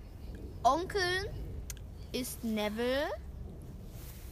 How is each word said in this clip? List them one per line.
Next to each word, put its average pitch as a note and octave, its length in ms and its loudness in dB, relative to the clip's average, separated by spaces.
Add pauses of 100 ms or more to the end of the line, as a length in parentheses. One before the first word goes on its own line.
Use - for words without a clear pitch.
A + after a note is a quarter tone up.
(640)
Onkel F4+ 680 6 (840)
ist - 300 -2
Neville. A#3 640 2 (1200)